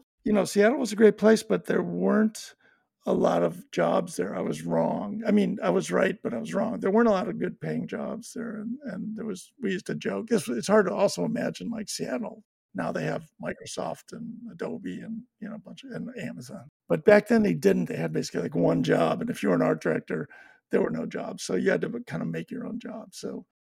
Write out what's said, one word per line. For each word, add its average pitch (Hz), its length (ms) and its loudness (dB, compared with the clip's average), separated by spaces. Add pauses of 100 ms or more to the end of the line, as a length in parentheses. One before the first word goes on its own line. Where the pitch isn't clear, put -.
(220)
you 214 120 2
know, 190 100 4
Seattle 208 320 4
was 233 160 -2
a 202 40 -6
great 208 200 8
place, 214 260 6
but 175 220 0
there 185 180 0
weren't 196 720 2 (520)
a 190 80 2
lot 175 280 4
of 175 280 -2
jobs 170 460 0
there. 196 200 -2
I - 60 -2
was 151 220 -4
wrong. 202 640 0
I - 40 2
mean, 196 320 4
I 185 80 2
was 175 200 0
right, 190 320 2
but - 120 -4
I - 40 -4
was 170 140 -8
wrong. - 280 -2
There 190 100 0
weren't 226 180 6
a 208 40 6
lot 185 160 0
of 175 100 -4
good 180 200 -4
paying 160 280 -4
jobs - 480 -8
there. 226 220 -8
And, 233 280 -8
and 214 320 -8
there - 80 -8
was, 190 260 -8 (120)
we 196 100 -2
used - 140 -6
to 160 80 -4
joke, 196 320 -4
this, 233 200 0
it's 220 220 -4
hard 202 200 4
to 107 60 -2
also 180 300 0
imagine, - 460 -4
like, 220 180 -8
Seattle. - 540 -6 (340)
Now 175 140 -2
they 175 140 -4
have 156 240 -4 (120)
Microsoft - 680 -8
and - 240 -12 (160)
Adobe - 480 -8
and, 226 240 -10 (160)
you 190 100 -10
know, - 60 -10
a - 60 -12
bunch - 240 -18
of, 262 80 -14
and - 260 -8
Amazon. - 540 -12 (160)
But 165 160 0
back 208 240 8
then 226 160 4
they 185 100 4
didn't. 185 300 4
They - 100 -4
had 160 180 -2
basically, 156 280 -4
like, 151 160 -4
one 165 260 4
job. - 380 2
And - 100 -4
if - 140 -6
you 202 60 4
were 175 40 4
an 165 80 4
art 156 180 2
director, 165 480 -2 (440)
there - 100 4
were - 80 0
no - 160 -4
jobs. - 380 -8
So 185 100 -4
you 190 160 2
had 170 120 2
to - 220 -4
kind - 160 -8
of - 80 -4
make 165 220 -6
your - 160 -8
own - 140 -8
job. 214 320 -12
So - 340 -10 (140)